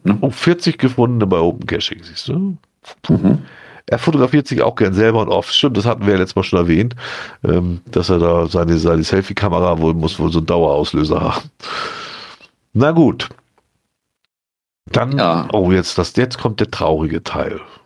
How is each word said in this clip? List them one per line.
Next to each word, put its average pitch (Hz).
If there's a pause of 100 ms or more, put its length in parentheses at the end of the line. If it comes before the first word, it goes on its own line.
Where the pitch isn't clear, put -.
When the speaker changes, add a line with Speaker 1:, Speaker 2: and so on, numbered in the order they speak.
Speaker 1:
ne? 104
Speaker 2:
Oh, 151
vierzig 175
gefundene 123
bei 92
Open 85
Caching, -
siehst -
du? 185 (500)
Speaker 1:
Mhm. 107 (480)
Speaker 2:
Er 113
fotografiert 139
sich 131
auch 117
gern 98
selber 110
und 98
oft. -
Stimmt, 127
das 101
hatten 113
wir 101
ja 95
letztes 92
Mal 98
schon -
erwähnt, 87 (480)
ähm, 87 (100)
dass 90
er 90
da 85
seine, 85
seine 82
Selfie-Kamera 90
wohl, 82
muss 80
wohl 80
so 82
einen 80
Dauerauslöser 76
haben. - (1200)
Na 135
gut. 165 (1600)
Dann, 135
Speaker 1:
Ja. 85
Speaker 2:
oh, 92
jetzt, 92
das, -
jetzt 123
kommt 110
der 107
traurige 78
Teil. - (260)